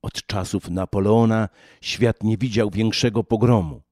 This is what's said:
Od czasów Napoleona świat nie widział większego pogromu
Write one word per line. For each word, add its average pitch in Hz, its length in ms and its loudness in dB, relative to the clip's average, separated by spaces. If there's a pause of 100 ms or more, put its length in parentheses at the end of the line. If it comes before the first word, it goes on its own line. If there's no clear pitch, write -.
Od - 240 -10
czasów 92 440 -6
Napoleona 104 760 2 (320)
świat - 420 -2
nie 107 160 0
widział 110 320 0
większego 110 540 0
pogromu 107 680 2